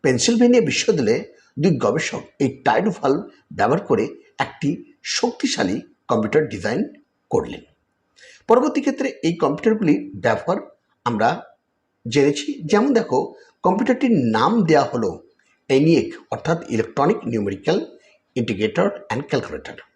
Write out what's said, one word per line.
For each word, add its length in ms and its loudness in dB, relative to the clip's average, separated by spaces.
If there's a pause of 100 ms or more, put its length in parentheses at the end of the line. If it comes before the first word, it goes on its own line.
পেনসিলভেনিয়া 600 4
বিশ্ববিদ্যালয়ে 680 0 (260)
দুই 180 2
গবেষক 440 -2 (180)
এই 100 2 (160)
টাইড 240 2
ভালভ 300 0 (320)
ব্যবহার 380 0
করে 160 2 (340)
একটি 440 -4 (200)
শক্তিশালী 800 -4 (260)
কম্পিউটার 420 0
ডিজাইন 320 -4 (480)
করলেন। 320 -4 (840)
পরবর্তী 340 2
ক্ষেত্রে 260 -2 (160)
এই 120 0
কম্পিউটারগুলির 800 0
ব্যবহার 420 -2 (480)
আমরা 380 0 (640)
জেনেছি। 640 0
যেমন 220 2
দেখো, 400 -2 (280)
কম্পিউটারটির 500 0
নাম 520 2
দেয়া 200 4
হলো 440 -6 (420)
eniac, 400 4 (220)
অর্থাৎ 360 -4
Electronic 520 0 (140)
Numerical 440 -2 (640)
Integrator 480 -2 (240)
and 180 -6
Calculator। 480 -6 (180)